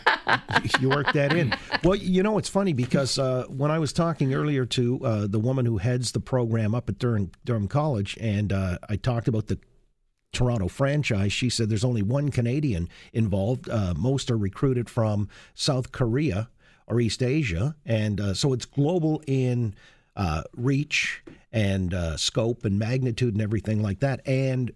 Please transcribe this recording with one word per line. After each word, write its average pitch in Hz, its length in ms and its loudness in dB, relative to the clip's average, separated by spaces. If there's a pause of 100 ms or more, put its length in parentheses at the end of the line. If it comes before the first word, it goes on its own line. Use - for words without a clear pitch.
<laughs> - 60 4 (720)
You 131 100 2
worked 147 240 2
that 143 200 2
in. 160 200 2 (300)
Well, 180 120 6
you 185 280 2
know, 214 140 2
it's - 120 -2
funny 196 240 0
because, 123 440 0
uh, 131 300 0
when 139 240 0
I 160 80 2
was 151 140 -2
talking 156 400 0
earlier 147 320 0
to, 123 380 0
uh, 107 240 0
the 107 120 0
woman 127 260 2
who 117 120 0
heads 123 360 0
the 117 60 -2
program 113 540 0
up 120 160 -4
at 98 80 -4
Durham, 110 340 0 (140)
Durham 110 220 -2
College, 139 520 -2
and, 104 340 0
uh, 95 240 0 (120)
I 104 60 0
talked 117 320 -2
about 110 200 0
the 92 120 -2 (760)
Toronto 120 340 0
franchise, 131 680 0
she 127 160 0
said 113 200 0
there's 107 140 0
only 123 180 0
one 135 300 0
Canadian 117 560 0 (240)
involved. 110 580 0
Uh, 92 280 0
most 127 340 0
are 113 60 2
recruited 120 520 0
from 104 380 0 (260)
South 127 380 -2
Korea 113 580 0 (380)
or 113 140 2
East 113 200 0
Asia, 131 540 0 (100)
and, 107 360 0
uh, 98 120 0
so 135 200 2
it's 120 120 -4
global 156 640 0
in, 123 480 0 (400)
uh, 80 280 0 (120)
reach 139 680 -2 (280)
and, 95 420 2
uh, 85 240 -2
scope 120 480 -2
and 101 140 2
magnitude 123 540 0
and 104 80 0
everything 107 400 0
like 98 180 -2
that. 135 260 -2
And 131 500 0